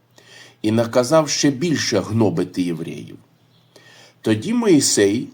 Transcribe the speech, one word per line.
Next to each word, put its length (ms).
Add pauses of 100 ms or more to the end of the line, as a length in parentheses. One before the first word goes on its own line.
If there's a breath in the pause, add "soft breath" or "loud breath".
(600 loud breath)
і 100
наказав 580
ще 220
більше 480
гнобити 600
євреїв. 560 (1040 soft breath)
Тоді 320
Моїсей, 800